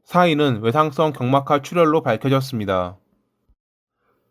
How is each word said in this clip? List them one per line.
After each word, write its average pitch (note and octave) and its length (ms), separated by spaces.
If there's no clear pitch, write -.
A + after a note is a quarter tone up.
사인은 D3+ 560
외상성 D3+ 500
경막하 C3+ 520
출혈로 D#3+ 380
밝혀졌습니다. G#2+ 960